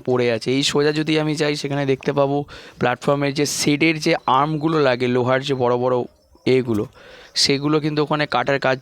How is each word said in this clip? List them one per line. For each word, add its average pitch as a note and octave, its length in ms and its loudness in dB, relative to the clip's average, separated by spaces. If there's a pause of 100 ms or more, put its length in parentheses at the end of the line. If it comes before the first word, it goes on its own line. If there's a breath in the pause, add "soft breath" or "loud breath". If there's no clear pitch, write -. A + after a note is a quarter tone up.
পড়ে B2 280 2
আছে। A2+ 160 -6
এই C3+ 120 2
সোজা D3 360 2
যদি D#3 200 0
আমি D3+ 160 0
যাই D3 260 0
সেখানে C#3+ 240 -2
দেখতে C3+ 340 -2
পাবো C#3 180 2 (420 loud breath)
প্ল্যাটফর্মের C#3 540 0
যে D3 120 0 (140)
শেডের D#3 360 2 (100)
যে E3 80 2 (260)
আর্মগুলো D#3 380 0 (100)
লাগে, B2 200 0
লোহার B2+ 400 2
যে C#3+ 60 0 (100)
বড় A#2+ 200 2
বড় B2+ 120 2 (500)
এগুলো, B2 380 2 (600 loud breath)
সেগুলো C#3+ 360 0
কিন্তু D3+ 260 -4
ওখানে D3 200 -2 (100)
কাটার C3 240 0
কাজ C3 220 0